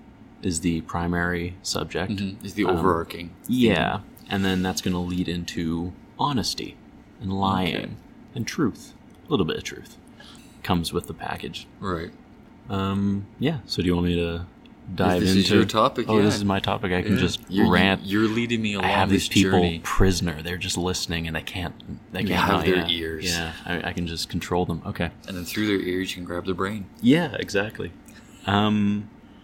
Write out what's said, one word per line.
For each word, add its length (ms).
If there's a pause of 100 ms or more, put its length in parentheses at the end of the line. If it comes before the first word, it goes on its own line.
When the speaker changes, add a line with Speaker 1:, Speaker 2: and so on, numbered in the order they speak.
(420)
Speaker 1:
is 180
the 220
primary 800
subject. 500
Speaker 2:
Mm-hmm. 320
Is 100
the 100
Speaker 1:
Um, 140
Speaker 2:
overarching 520 (160)
Speaker 1:
yeah, 520
Speaker 2:
theme. 60 (240)
Speaker 1:
and 160
then 180
that's 180
gonna 200
lead 280
into 640 (260)
honesty 580 (440)
and 120
lying 440
Speaker 2:
Okay. 120 (460)
Speaker 1:
and 120
truth. 480 (320)
A 40
little 160
bit 100
of 80
truth 320 (680)
comes 280
with 140
the 80
package. 520 (120)
Speaker 2:
Right. 320 (580)
Speaker 1:
Um, 580 (120)
yeah. 280
So 160
do 40
you 80
want 120
me 100
to 300 (480)
dive 260
Speaker 2:
This 100
Speaker 1:
into 100
Speaker 2:
is 100
your 140
topic, 440
Speaker 1:
Oh, 120
this 140
Speaker 2:
yeah. 40
Speaker 1:
is 60
my 160
topic. 320
I 100
can 120
Speaker 2:
Yeah. 60
Speaker 1:
just 280
Speaker 2:
You're, 220
Speaker 1:
rant. 340
Speaker 2:
you're 240
leading 320
me 140
along 120
Speaker 1:
I 20
have 200
Speaker 2:
this 200
Speaker 1:
these 160
people 160
Speaker 2:
journey. 240
Speaker 1:
prisoner. 580
They're 160
just 180
listening, 500
and 100
they 60
can't. 320 (380)
They 100
Speaker 2:
You 60
Speaker 1:
can't 120
Speaker 2:
have 260
Speaker 1:
know, 80
Speaker 2:
their 20 (100)
Speaker 1:
yeah. 20
Speaker 2:
ears. 380
Speaker 1:
Yeah, 260 (120)
I, 260
I 20
can 140
just 220
control 380
them. 200
Okay. 240 (180)
Speaker 2:
And 80
then 80
through 240
their 120
ears, 300
you 60
can 80
grab 200
their 100
brain. 320 (140)
Speaker 1:
Yeah, 380
exactly. 540 (540)
Um, 600 (360)